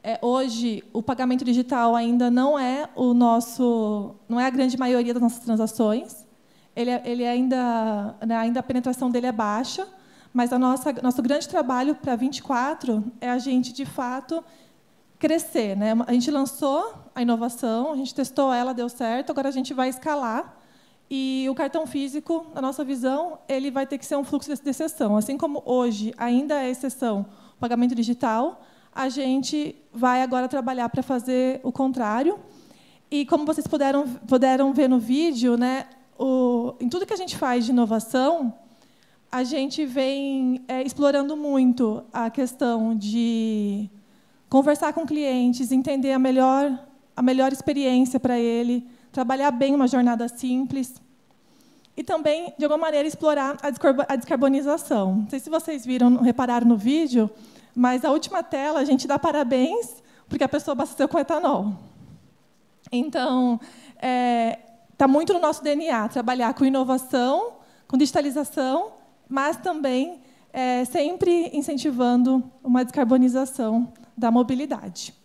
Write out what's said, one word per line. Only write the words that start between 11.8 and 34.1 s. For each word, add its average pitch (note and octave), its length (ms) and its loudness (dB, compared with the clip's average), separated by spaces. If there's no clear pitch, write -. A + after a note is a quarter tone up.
pra B3+ 220 -4
vinte B3+ 220 -2
e - 40 -16
quatro B3+ 600 -2
é B3 80 -4
a B3 100 0
gente, B3+ 320 0
de C#4 140 -10
fato, C4+ 580 -6
crescer, D4+ 600 0
né? G#3+ 160 0
A A#3+ 60 -2
gente B3 180 2
lançou D4 640 -2
a B3+ 60 -4
inovação, A#3+ 720 0
a - 20 -4
gente C4 180 -4
testou C4+ 400 0
ela, B3 200 -2
deu A#3+ 160 -4
certo, B3 420 -4
agora C4+ 160 -2
a C4+ 60 -4
gente C4 200 -6
vai B3+ 140 -2
escalar. C4 720 -4
E C4 400 -2
o C4 60 -2
cartão D#4 320 -4
físico, D4 680 -4
na C#4+ 80 -6
nossa C4+ 220 -4
visão, C#4 540 -4
ele C4+ 240 -4
vai C4+ 160 -2
ter C#4 100 -8
que - 80 -12
ser D4 120 -4
um C#4+ 80 -2
fluxo D4 280 -4
de, - 80 -8
de C#4+ 80 -4
exceção. C4 460 -2
Assim G#3+ 220 0
como D4 280 -4
hoje A#3+ 520 -2
ainda C4+ 440 0
é B3+ 80 -2
exceção A#3+ 560 -4
o - 40 -20
pagamento A#3+ 360 0
digital, A#3+ 680 -2
a C4+ 140 -2
gente C4+ 680 -2
vai B3 300 2
agora B3+ 260 -2
trabalhar B3+ 420 -4
pra C4 120 -4
fazer B3+ 640 -2
o C4 80 -4
contrário. C4 680 0
E C#4+ 160 0
como D4+ 200 0
vocês D#4 220 -2
puderam, C#4+ 400 0
puderam C4 640 2